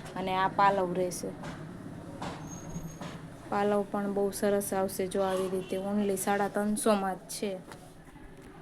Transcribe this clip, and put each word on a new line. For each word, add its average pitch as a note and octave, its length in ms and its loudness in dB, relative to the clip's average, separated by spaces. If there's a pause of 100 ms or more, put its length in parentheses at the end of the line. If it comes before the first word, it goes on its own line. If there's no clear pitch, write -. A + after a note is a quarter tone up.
(160)
અને F#3 200 0
આ F#3+ 120 4
પાલવ G3 440 6
રહેશે. F3+ 360 0 (2250)
પાલવ G#3 420 4
પણ G3+ 240 0
બહુ G3+ 160 4
સરસ G3+ 440 2
આવશે. F#3+ 320 0
જો, G3 160 0
આવી F#3+ 260 2
રીતે F#3 280 -2
only G3 400 2
સાડા G3+ 320 2
ત્રણસોમાં G#3 680 2
જ F3 40 -6
છે. - 360 -4 (1080)